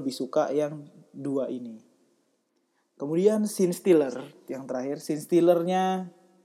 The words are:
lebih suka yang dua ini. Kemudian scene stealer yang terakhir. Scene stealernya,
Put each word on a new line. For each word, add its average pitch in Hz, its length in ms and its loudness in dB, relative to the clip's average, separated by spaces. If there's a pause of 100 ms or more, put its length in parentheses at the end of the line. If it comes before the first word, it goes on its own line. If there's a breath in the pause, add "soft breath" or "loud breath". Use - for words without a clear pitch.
lebih 135 120 -4
suka 139 360 -2
yang 147 320 -4 (320)
dua 135 360 -6
ini. 120 280 -10 (1200)
Kemudian 190 480 2
scene 180 320 0
stealer 147 400 4 (320)
yang 135 160 -10
terakhir. 131 320 -6
Scene 156 240 -6
stealernya, 180 880 2 (360)